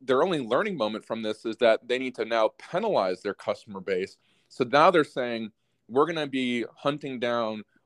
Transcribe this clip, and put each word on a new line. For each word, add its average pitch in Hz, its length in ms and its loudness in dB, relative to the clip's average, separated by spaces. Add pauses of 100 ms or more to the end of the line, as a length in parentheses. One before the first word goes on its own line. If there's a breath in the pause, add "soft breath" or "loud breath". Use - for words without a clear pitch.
their 127 200 2
only 170 180 0
learning 156 380 0
moment 107 280 -4
from 113 180 -6
this 107 220 -6
is 113 120 -4
that 113 300 4
they 123 100 0
need 127 180 -6
to 113 100 -4
now 113 240 2 (100)
penalize 143 640 -2
their 101 120 -4
customer 104 460 -8
base. 92 380 -4 (320)
So - 160 -4
now 147 260 6
they're 160 140 4
saying, 117 460 -6 (360)
"We're 135 180 2
gonna 160 220 -4
be 127 380 -2 (100)
hunting 143 440 -4
down 113 440 -2 (220)